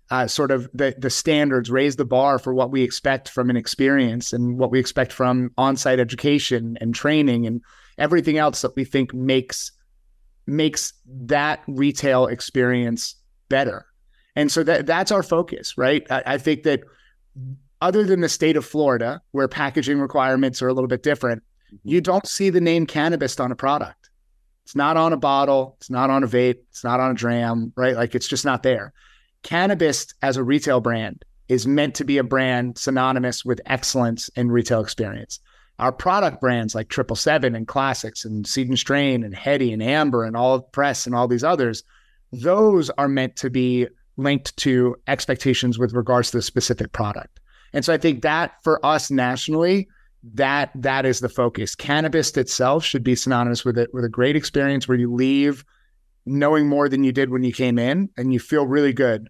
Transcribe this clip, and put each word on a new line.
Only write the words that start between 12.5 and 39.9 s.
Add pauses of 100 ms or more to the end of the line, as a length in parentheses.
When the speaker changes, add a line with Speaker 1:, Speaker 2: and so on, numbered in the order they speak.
Speaker 1:
better. (500)
And
so
that,
that's
our
focus,
right?
I,
I
think
that (1000)
other
than
the
state
of
Florida, (100)
where
packaging
requirements
are
a
little
bit
different, (260)
Speaker 2:
Mm-hmm.
Speaker 1:
you
don't
see
the
name
cannabis
on
a
product. (540)
It's
not
on
a
bottle.
It's
not
on
a
vape. (100)
It's
not
on
a
dram,
right?
Like,
it's
just
not
there. (520)
Cannabis (160)
as
a
retail
brand (240)
is
meant
to
be
a
brand
synonymous
with
excellence
in
retail
experience. (380)
Our
product
brands
like
Triple
Seven
and
Classics
and
Seed
and
Strain
and
Hetty
and
Amber